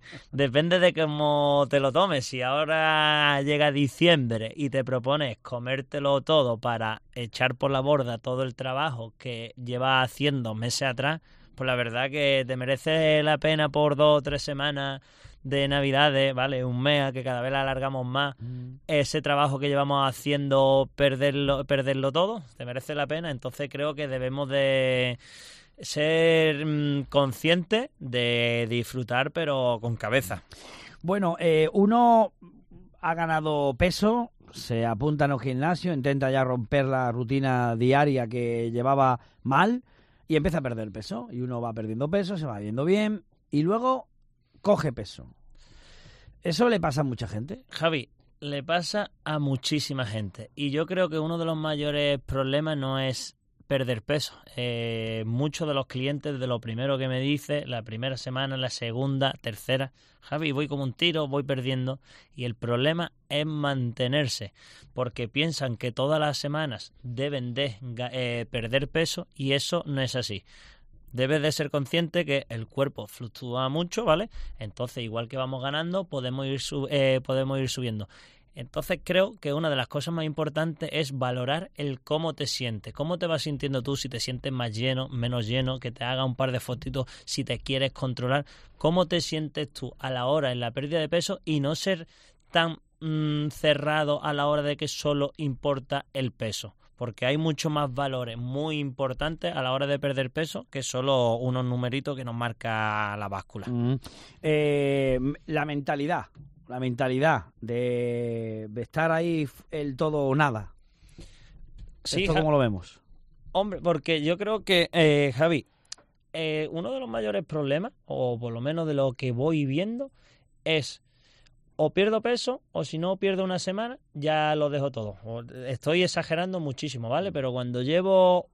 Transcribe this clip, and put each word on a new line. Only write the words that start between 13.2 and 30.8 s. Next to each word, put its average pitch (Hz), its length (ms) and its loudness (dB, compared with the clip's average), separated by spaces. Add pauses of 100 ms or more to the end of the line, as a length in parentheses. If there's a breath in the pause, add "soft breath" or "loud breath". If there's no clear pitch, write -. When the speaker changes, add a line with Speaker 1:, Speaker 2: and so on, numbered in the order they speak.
Speaker 1:
la 151 160 4
pena 151 320 2
por 147 260 4
dos 151 220 8
o 143 60 2
tres 143 180 -4
semanas 139 600 -4 (420 soft breath)
de 139 240 2
Navidades, 139 680 4
¿vale? 127 320 0
Un 123 160 0
mes, 143 320 4
que 127 100 -6
cada 123 180 -2
vez 127 100 -2
la 139 100 0
alargamos 135 460 -2
más. 139 320 0
Speaker 2:
Mm. 127 380 -10 (100)
Speaker 1:
Ese 151 340 2
trabajo 143 380 4
que 143 100 0
llevamos 139 400 4
haciendo, 135 840 4
perderlo, 139 720 2
perderlo 135 460 0
todo, 190 300 0 (160)
te 135 80 -12
merece 127 300 -8
la 147 100 -2
pena. 160 240 -4
Entonces 135 420 -6
creo 147 220 -2
que 147 140 -6
debemos 131 420 -4
de 131 720 2 (680 loud breath)
ser, 160 800 4
mm, 147 440 2
conscientes 165 800 2 (100)
de 120 720 0
disfrutar, 123 600 -2
pero 131 500 0
con 117 140 -2
cabeza. 110 480 -2 (580 loud breath)